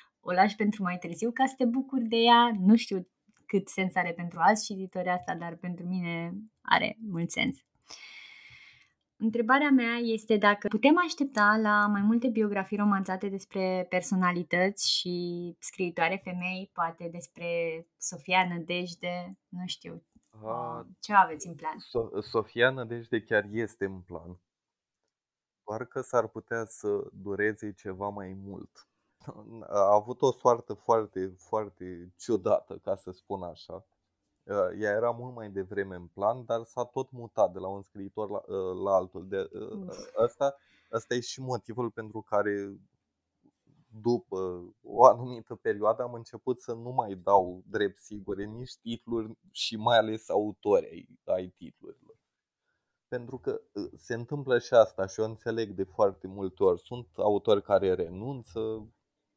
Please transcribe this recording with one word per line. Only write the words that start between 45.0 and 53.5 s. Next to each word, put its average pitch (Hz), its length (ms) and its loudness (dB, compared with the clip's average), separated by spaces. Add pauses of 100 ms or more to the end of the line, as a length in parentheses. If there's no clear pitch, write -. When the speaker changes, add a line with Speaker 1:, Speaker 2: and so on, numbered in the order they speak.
Speaker 2:
anumită 120 500 4
perioadă, 110 480 0
am 123 100 -10
început 117 480 -6
să 123 120 -10
nu 117 160 -10
mai 117 260 -4
dau 92 500 2
drept 101 320 -2
sigure 101 460 -10
nici 113 380 -12
titluri 113 560 -6 (140)
și - 240 -6
mai 113 220 4
ales 110 320 2
autori 101 600 2
ai, 85 180 -16 (160)
ai 92 240 -2
titlurilor. - 720 -20 (920)
Pentru 123 300 -8
că, 123 240 -4 (120)